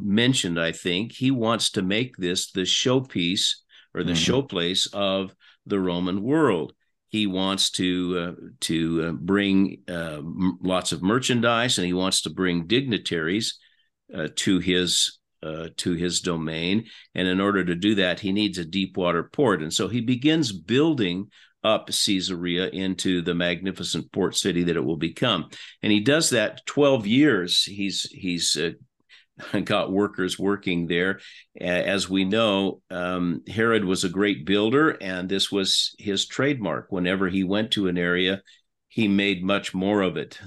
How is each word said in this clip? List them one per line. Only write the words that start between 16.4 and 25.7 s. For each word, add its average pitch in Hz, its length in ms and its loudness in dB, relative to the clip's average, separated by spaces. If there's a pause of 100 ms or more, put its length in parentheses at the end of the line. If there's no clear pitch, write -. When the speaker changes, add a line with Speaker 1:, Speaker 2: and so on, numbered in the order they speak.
Speaker 1:
And 92 140 0
in 92 120 2
order 98 240 2
to 87 120 0
do 104 180 2
that, 90 260 0
he 95 120 -2
needs 98 260 0
a 85 60 -6
deep 92 320 -2
water 87 260 0
port. 101 400 0
And 80 100 -6
so 98 140 0
he 117 140 -2
begins 127 500 2
building 107 800 0 (340)
up 104 240 2
Caesarea 90 800 0
into 92 540 -2
the 87 120 -2
magnificent 87 800 -2
port - 240 0
city 87 280 2
that 85 120 0
it 69 80 0
will 78 140 -2
become. 85 500 -2 (340)